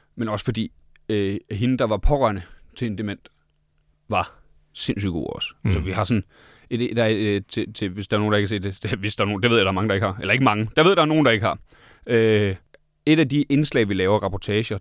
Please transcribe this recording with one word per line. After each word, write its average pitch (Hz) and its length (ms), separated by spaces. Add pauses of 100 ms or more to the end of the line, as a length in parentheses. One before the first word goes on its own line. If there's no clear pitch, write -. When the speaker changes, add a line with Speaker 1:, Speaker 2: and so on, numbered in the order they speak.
(160)
Speaker 1:
Men 113 140
også 104 160
fordi, 110 260 (380)
øh, 101 280 (140)
hende, 120 260
der 123 100
var 107 100
pårørende 113 440 (340)
til 123 120
en 104 100
dement, 101 320 (800)
var 92 300 (340)
sindssygt - 380
god 80 240
også. - 180 (100)
Speaker 2:
Mm. - 80
Speaker 1:
Så 95 80
vi 95 120
har 92 120
sådan 104 200 (460)
et, 117 120 (100)
et, 113 60
der 117 60
er, 110 120
øh, 101 340
til, 107 240
til, 101 160
hvis 95 180
der - 100
er - 20
nogen, 107 120
der 104 60
ikke 101 180
har 98 60 (100)
set - 120
det, 104 160
<laughs> - 0
hvis 101 160
der 110 80
er 101 40
nogen, 101 160
det 120 80
ved 117 60
jeg, 98 80
der 95 60
er 95 40
mange, 98 140
der 101 60
ikke 98 120
har. 95 140
Eller 95 120
ikke 131 120
mange. 107 300
Der 151 80
ved, 190 120
der 170 60
er 151 40
nogen, 156 200
der 120 60
ikke 113 140
har. 87 140 (480)
Øh, 107 480 (500)
et 156 140
af 147 100
de 147 120
indslag, 139 480
vi 101 40
laver, 98 320
reportager, 101 560